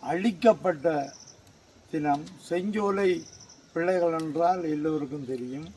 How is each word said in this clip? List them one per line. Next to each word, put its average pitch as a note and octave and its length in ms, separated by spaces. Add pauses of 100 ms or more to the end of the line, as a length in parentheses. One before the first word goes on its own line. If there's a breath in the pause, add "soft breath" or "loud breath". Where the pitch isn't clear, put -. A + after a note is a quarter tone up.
அழிக்கப்பட்ட E3+ 1080 (760)
தினம். D3 340 (240)
செஞ்சோலை G3 760 (480)
பிள்ளைகள் E3+ 400
என்றால் E3 520
எல்லோருக்கும் D3+ 640
தெரியும். C3 500